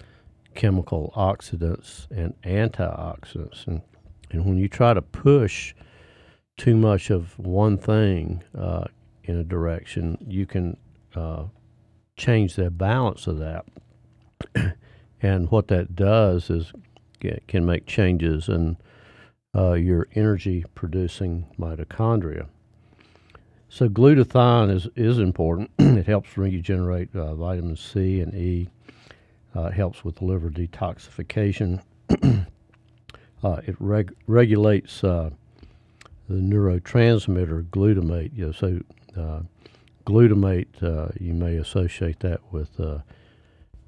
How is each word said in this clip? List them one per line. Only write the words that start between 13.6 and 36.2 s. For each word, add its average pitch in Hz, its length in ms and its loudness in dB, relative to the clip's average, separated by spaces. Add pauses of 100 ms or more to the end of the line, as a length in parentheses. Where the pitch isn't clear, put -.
<clears throat> - 200 -2 (460)
And 92 300 0
what 107 160 2
that 90 280 -2
does 98 540 2
is 82 220 -4 (480)
ca-, 82 280 -8
can 87 180 0
make 87 220 0
changes 82 600 0
in, 85 300 -2 (760)
uh, 92 200 2
your 87 420 0
energy-producing 90 1300 -4 (140)
mitochondria. 85 880 -4 (1200)
So 120 200 0
glutathione 123 840 6
is, 87 220 -2
is 120 240 0
important. 90 560 0
<clears throat> - 40 2
It 127 260 6
helps 104 320 -2
regenerate, 90 760 -2
uh, 78 200 -6
vitamin 85 400 -4
C 95 460 -2
and 85 120 -6
E. 90 360 -2 (840)
Uh, 82 100 -4
it 90 80 -6
helps 95 320 -4
with 87 160 -10
liver 90 280 -2
detoxification. 92 1300 -4 (280)
<clears throat> 107 360 2 (960)
Uh, 92 240 -2
it 92 120 -6
reg-, 101 360 -2 (100)
regulates, 107 800 4
uh, 85 260 0 (960)